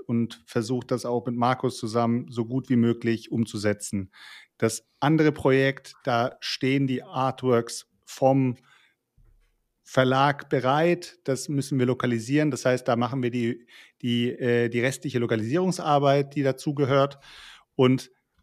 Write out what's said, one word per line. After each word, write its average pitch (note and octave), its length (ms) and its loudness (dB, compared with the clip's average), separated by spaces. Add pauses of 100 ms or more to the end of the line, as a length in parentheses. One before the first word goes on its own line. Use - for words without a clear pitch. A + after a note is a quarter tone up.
und A#2 400 -4
versucht, A#2+ 440 -4
das B2 140 -4
auch A#2+ 220 -2
mit A#2+ 100 -6
Markus B2 420 0
zusammen A#2 520 -2
so A#2 160 -4
gut B2+ 220 -6
wie B2+ 80 2
möglich A#2 540 0
umzusetzen. G#2 800 -4 (480)
Das - 300 -2 (100)
andere D3+ 320 4
Projekt, C3+ 720 0
da A#2+ 380 -2
stehen C#3 480 -2
die B2+ 160 -4
Artworks B2+ 840 -2 (220)
vom C3 480 2 (1300)
Verlag C3+ 600 2
bereit, D#3 760 0
das C3 240 -4
müssen C#3 300 -2
wir B2 80 2
lokalisieren. B2 640 0
Das B2+ 140 -8
heißt, B2+ 240 0
da B2+ 80 2
machen B2 260 -2
wir B2 80 -2
die, A#2+ 360 -4 (360)
die, A#2+ 280 -2
äh, A#2+ 380 0
die A#2 120 -2
restliche B2+ 400 -2
Lokalisierungsarbeit, C#3+ 1120 0
die D3 80 -2
dazugehört. C#3 760 2 (580)
Und C3 340 4 (320)